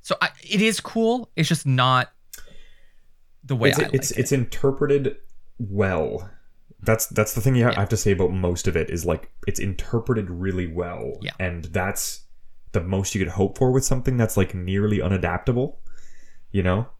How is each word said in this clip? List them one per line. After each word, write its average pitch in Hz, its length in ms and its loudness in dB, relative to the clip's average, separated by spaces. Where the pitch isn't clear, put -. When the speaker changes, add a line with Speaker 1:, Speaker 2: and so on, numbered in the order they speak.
Speaker 1:
So - 200 -2
I, 175 80 0
it 196 140 2
is 220 160 4
cool. 226 560 0
It's 160 140 2
just 156 180 0
not 127 460 4
the 135 140 -2
way 139 140 4
Speaker 2:
It's, - 80 2
Speaker 1:
I 120 40 4
Speaker 2:
it's, 135 200 0
Speaker 1:
like - 80 -2
Speaker 2:
it's 123 120 2
Speaker 1:
it. 139 40 4
Speaker 2:
interpreted 139 800 2
well. 95 720 -2
That's, 110 260 2
that's - 280 2
the 120 60 -2
thing 131 160 4
you 117 80 6
ha-, 123 60 6
Speaker 1:
Yeah. - 80 0
Speaker 2:
I - 20 0
have 101 100 0
to 110 60 2
say 101 160 2
about 90 180 2
most 90 380 -2
of 82 80 0
it 80 140 -2
is, 85 160 -4
like, 82 240 -2
it's 98 140 -2
interpreted 101 720 -2
really 92 360 -2
well. 87 560 -6
Speaker 1:
Yeah. - 160 -8
Speaker 2:
And 87 280 -4
that's 95 580 -4
the 95 100 2
most 95 320 -2
you 95 100 0
could 76 80 -4
hope 95 260 0
for 127 120 6
with 131 140 2
something 127 320 2
that's, 113 200 2
like, 95 180 2
nearly 98 440 0
unadaptable, 92 760 0
you 98 100 2
know? 92 260 2